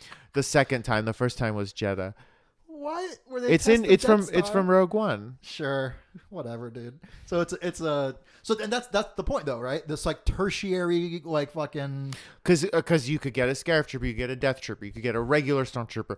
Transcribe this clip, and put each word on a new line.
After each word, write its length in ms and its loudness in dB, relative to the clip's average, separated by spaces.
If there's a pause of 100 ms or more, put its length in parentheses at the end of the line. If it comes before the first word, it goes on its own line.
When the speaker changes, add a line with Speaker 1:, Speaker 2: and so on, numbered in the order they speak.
(340)
Speaker 1:
the 100 2
second 400 2
time. 200 2
The 100 0
first 240 0
time 160 0
was 200 -4
Jedha. 400 -4 (540)
Speaker 2:
What? 500 -8 (100)
Were 140 -6
they 120 2
Speaker 1:
It's 140 4
in, 140 8
Speaker 2:
test 60 -2
the 60 8
Speaker 1:
it's 120 6
from, 160 6
Speaker 2:
Death 120 -6
Speaker 1:
it's 140 2
Speaker 2:
Star? 140 2
Speaker 1:
from 80 2
Rogue 240 4
One. 480 -2
Speaker 2:
Sure. 540 -4 (340)
Whatever, 400 -10
dude. 300 -14 (260)
So 160 2
it's, 100 -2 (100)
it's 200 -4
a, 340 0 (260)
so 120 0
then 160 -2
that's, 180 -2
that's 280 -2
the 80 -4
point 220 -2
though, 140 -2
right? 260 -4
This, 200 -6
like, 180 -2
tertiary, 1000 0
like, 260 -2
fucking 640 -6 (320)
Speaker 1:
'Cause, 260 4
uh, 120 2
'cause 260 2
you 100 0
could 140 -6
get 160 2
a 40 2
Scarif 340 0
Trooper, 180 -6
you 80 -2
could 60 -6
get 100 -2
a 80 -6
Death 240 0
Trooper, 240 -10
you 80 -12
could 100 -10
get 120 0
a 60 0
regular 440 2
Stormtrooper. 520 -6